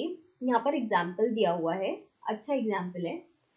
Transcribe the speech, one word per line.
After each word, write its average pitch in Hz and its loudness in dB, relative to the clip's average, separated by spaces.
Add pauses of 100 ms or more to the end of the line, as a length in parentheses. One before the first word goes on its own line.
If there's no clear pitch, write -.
(420)
यहाँ 247 4
पर 285 2
example 214 0
दिया 190 4
हुआ 165 0
है, 196 -2 (360)
अच्छा 220 -4
example 180 -2
है, 330 -6 (340)